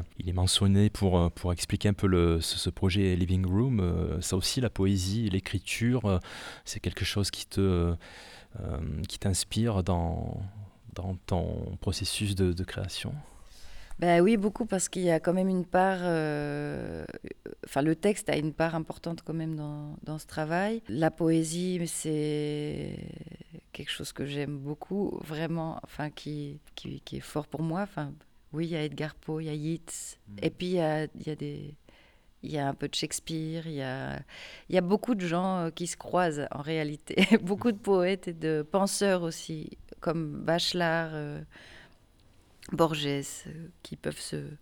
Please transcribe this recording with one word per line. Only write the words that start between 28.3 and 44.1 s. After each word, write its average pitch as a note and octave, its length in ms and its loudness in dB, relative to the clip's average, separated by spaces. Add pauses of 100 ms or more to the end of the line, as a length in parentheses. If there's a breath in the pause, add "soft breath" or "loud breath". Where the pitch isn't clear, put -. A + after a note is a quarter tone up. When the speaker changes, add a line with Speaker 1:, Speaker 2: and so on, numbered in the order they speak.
Speaker 2:
oui, E3 140 -2
il D#3+ 60 -6
y E3+ 40 -2
a D3+ 60 -2
Edgar D3+ 320 -6
Poe, D#3 260 -6
il D#3+ 60 -6
y - 40 -4
a D3+ 40 -2
Yeats, - 600 -6 (120)
Speaker 1:
Mm. G#2 140 -14
Speaker 2:
et D#3+ 80 2
puis - 160 -6
il F3+ 80 0
y F3+ 60 4
a, D#3 240 2
il - 220 -10
y D#3 40 -4
a D3+ 60 -6
des, D3 380 -10 (680 soft breath)
il - 80 -10
y D3+ 80 -2
a C#3 80 0
un C#3 80 0
peu C#3+ 140 -6
de C#3 80 -8
Shakespeare, D#3+ 720 -4
il D#3+ 60 -6
y C#3 80 -4
a, C3+ 360 -6 (520 loud breath)
il - 40 0
y F#3 40 6
a - 20 8
beaucoup G3+ 340 2
de F#3 100 0
gens, F3 420 2
euh, E3 40 -2
qui F3 160 -6
se - 100 -8
croisent D3+ 540 0
en C#3+ 120 -6
réalité, D3+ 520 -4
<laughs> G#3 280 6
beaucoup G3+ 280 0
de G3+ 80 -4
poètes F#3+ 480 2
et F3+ 60 -4
de D#3 360 0
penseurs F#3+ 540 2
aussi, E3 480 -6 (300)
comme D#3 440 -2
Bachelard, E3 680 2
euh, D3+ 280 -8 (1300 loud breath)
Borges, D#3 340 2
euh, C#3+ 160 -2 (600)
qui - 140 -12
peuvent D3 240 -8